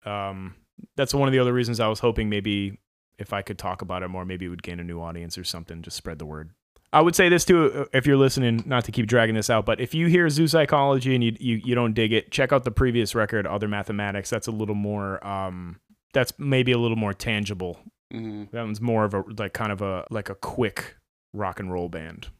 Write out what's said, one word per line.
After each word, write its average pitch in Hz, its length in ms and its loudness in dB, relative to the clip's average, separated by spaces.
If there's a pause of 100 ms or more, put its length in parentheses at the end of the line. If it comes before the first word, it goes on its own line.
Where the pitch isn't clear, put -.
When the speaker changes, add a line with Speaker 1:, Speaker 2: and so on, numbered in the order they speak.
Speaker 1:
Um, 98 500 -8 (420)
that's 135 180 0
one 139 140 2
of 131 40 2
the 131 60 6
other 123 140 4
reasons 120 280 0
I 110 80 2
was 110 120 -2
hoping 113 280 0
maybe 101 500 -2 (400)
if 101 140 -12
I 101 100 -4
could 95 160 -10
talk 92 240 -8
about 90 200 -8
it 90 60 -6
more, 92 160 -10
maybe 92 220 -8
it - 20 -8
would 87 140 -12
gain 87 180 -10
a 87 40 -10
new 85 160 -10
audience 85 380 -12
or 90 60 -12
something. 85 380 -12
Just 85 140 -14
spread 82 220 -12
the 78 80 -12
word. 76 240 -12 (420)
I 151 100 8
would 170 120 4
say 185 140 6
this 175 160 6
too, 165 280 6
uh, 139 200 -4
if 127 120 2
you're 143 120 6
listening, 127 500 4
not 123 200 0
to 113 60 -8
keep 113 140 0
dragging 113 300 4
this 104 120 0
out, 110 160 4
but 113 160 0
if 123 140 -4
you 165 140 2
hear 170 200 4
Zoo 151 200 4
Psychology 139 680 4
and 123 80 4
you, 113 160 2
you, 117 260 0
you 123 120 0
don't 120 180 2
dig 110 180 2
it, - 200 2
check 135 200 2
out 135 120 4
the 120 80 -2
previous 120 420 2
record, 107 320 0
Other 104 220 -4
Mathematics. 101 600 -4
That's 110 200 -6
a - 20 -4
little 107 240 -4
more, 101 500 -4
um, 92 540 -8 (340)
that's 127 240 0
maybe 131 360 2
a 120 60 2
little 117 180 0
more 107 160 0
tangible. 98 640 -4 (340)
Speaker 2:
Mm-hmm. 107 400 -10
Speaker 1:
That 117 120 -6
one's 107 160 -6
more 113 240 2
of 101 100 0
a, 98 80 -2 (160)
like, 104 140 -6
kind 107 180 -4
of 101 120 -6
a, 95 280 -4
like, 104 200 -8
a 98 40 -10
quick - 640 -4 (360)
rock 101 280 -6
and 92 120 -8
roll 87 160 -4
band. 85 380 -14 (140)